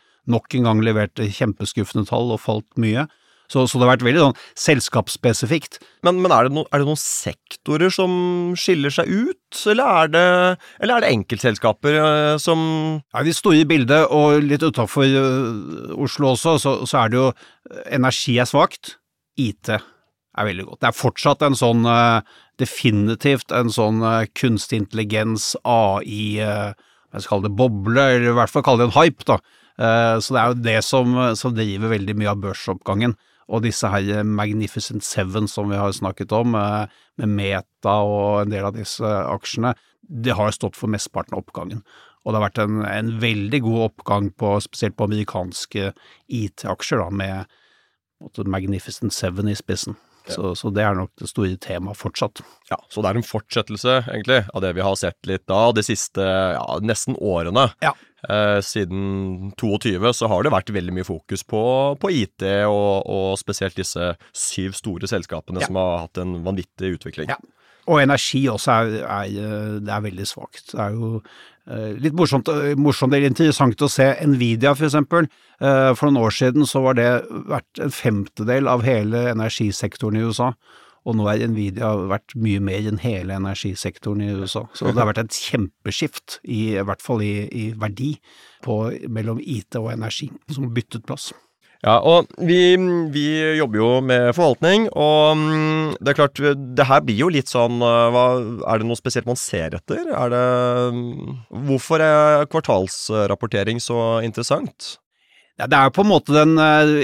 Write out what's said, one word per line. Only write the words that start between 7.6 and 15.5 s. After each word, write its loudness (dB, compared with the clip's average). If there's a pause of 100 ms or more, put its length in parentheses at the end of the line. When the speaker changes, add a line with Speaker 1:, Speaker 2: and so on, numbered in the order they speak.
Speaker 2:
som 0
skiller 0
seg -2
ut, -4
eller 4
er 4
det, 4 (540)
eller 2
er 2
det 4
enkeltselskaper, 0
eh, 2
som 0
Speaker 1:
Ja, -4
i 0
det 0
store 4
bildet, 4
og 6
litt 0
utenfor, 0
eh, -2